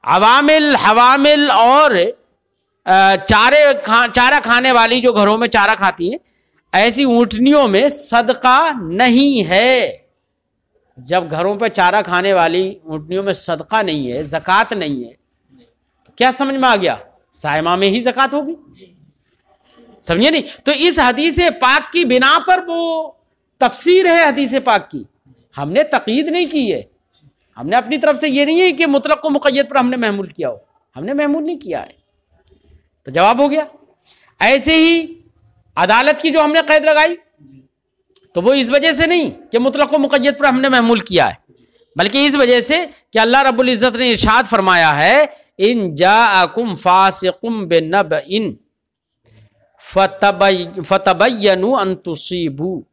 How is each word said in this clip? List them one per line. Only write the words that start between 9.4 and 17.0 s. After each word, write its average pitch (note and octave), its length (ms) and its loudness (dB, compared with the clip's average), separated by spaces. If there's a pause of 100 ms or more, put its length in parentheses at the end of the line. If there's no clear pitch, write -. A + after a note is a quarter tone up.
है। G3+ 600 0 (920)
जब D#3 320 -4
घरों F3 280 -4
पर A3+ 120 -4
चारा F#3+ 340 0
खाने F3+ 300 -2
वाली F3 320 0 (200)
ऊँटनियों D#3+ 380 -8
में G3 120 -6
सदका F3+ 480 -6
नहीं D3+ 240 -6
है, C3 180 -8
ज़कात F#3 500 -2
नहीं D3 280 -8
है, A#2 100 -18 (920)
तो - 120 -20
क्या B3 160 2
समझ C4+ 220 -4
में C4 140 0
आ A3+ 60 4
गया? E3 240 -2 (360)